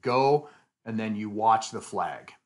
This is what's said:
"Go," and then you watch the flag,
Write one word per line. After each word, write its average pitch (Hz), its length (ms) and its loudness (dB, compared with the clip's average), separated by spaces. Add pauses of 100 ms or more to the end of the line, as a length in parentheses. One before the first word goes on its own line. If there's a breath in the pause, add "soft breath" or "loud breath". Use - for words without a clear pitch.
"Go," 135 480 2 (380 loud breath)
and 113 120 -6
then 110 180 -4
you 107 120 -6
watch 110 420 2
the 107 120 -10
flag, 85 500 -6 (140)